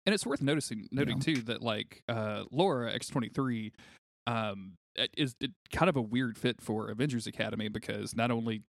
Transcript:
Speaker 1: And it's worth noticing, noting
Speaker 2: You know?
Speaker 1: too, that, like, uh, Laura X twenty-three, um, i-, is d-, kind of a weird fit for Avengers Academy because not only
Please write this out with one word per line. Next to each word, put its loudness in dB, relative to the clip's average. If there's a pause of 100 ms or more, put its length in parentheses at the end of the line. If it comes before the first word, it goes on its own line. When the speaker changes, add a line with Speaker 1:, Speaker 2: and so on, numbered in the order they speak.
Speaker 1:
And 6
it's -2
worth 0
noticing, 0
noting 0
Speaker 2:
You 4
know? 2
Speaker 1:
too, -2
that, -4
like, -2
uh, -2
Laura 2
X -4
twenty-three, -2 (520)
um, -2 (240)
i-, 2
is 0
d-, -6 (180)
kind 4
of 4
a 4
weird 0
fit 0
for -2
Avengers 0
Academy -2
because -4
not 4
only 0